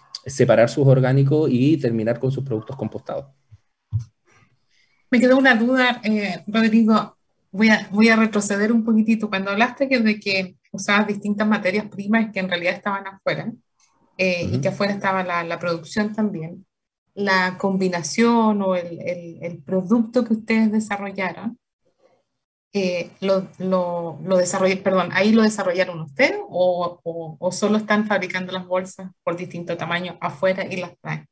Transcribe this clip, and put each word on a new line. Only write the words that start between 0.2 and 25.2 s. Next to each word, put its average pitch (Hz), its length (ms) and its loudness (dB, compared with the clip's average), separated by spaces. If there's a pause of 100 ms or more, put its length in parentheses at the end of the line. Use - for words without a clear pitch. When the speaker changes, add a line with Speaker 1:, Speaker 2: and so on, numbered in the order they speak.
Speaker 1:
separar 113 420 4
sus 143 180 0
orgánicos 135 640 4
y 135 280 4
terminar 117 420 -2
con 135 100 0
sus 135 140 -4
productos 110 320 -6
compostados. - 500 -8 (1800)
Speaker 2:
Me 247 100 4
quedó 254 160 6
una 262 180 6
duda, 247 500 2
eh, 202 420 -2
Rodrigo, 220 720 2 (340)
voy 220 180 2
a, 208 220 2
voy 220 180 6
a 226 80 6
retroceder 208 560 2
un 226 120 2
poquitito. 220 440 2
Cuando 196 220 -2
hablaste 247 380 0
que, 262 120 2
de 214 200 2
que 190 360 -4 (140)
usabas 202 360 0
distintas 208 400 -2
materias 208 400 0
primas 214 460 -2
que 190 80 -4
en 185 80 -4
realidad 175 260 -2
estaban 196 320 -6
afuera, 185 460 -6 (640)
eh, 180 280 0
y 95 80 -4
Speaker 1:
Ujú. 127 80 0
Speaker 2:
que 190 80 -2
afuera 202 240 -2
estaba 190 320 -2
la, 175 180 -4
la 170 160 -6
producción 175 560 -4
también, 175 500 -6 (500)
la 190 440 0
combinación 202 1040 0
o 190 120 0
el, 170 260 -6
el, 170 420 -10
el 170 160 -10
producto 220 680 0
que 226 100 -2
ustedes 220 380 2
desarrollaron, 196 840 -6 (1160)
eh, 180 360 -2 (100)
lo, 190 280 0 (100)
lo, 175 680 -2
lo 185 140 2
desarroll-, 190 440 0
perdón, 185 300 0
¿ahí 196 200 4